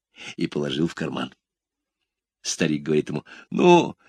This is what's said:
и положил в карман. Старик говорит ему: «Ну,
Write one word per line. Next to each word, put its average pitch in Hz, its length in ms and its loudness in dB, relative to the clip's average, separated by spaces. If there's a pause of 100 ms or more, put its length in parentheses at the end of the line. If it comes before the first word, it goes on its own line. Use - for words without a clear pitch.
(380)
и 85 100 -2
положил 73 400 -2
в - 80 -10
карман. 67 400 -8 (1040)
Старик 76 420 -2
говорит 76 260 0
ему: 73 160 -6 (240)
«Ну, - 480 4 (120)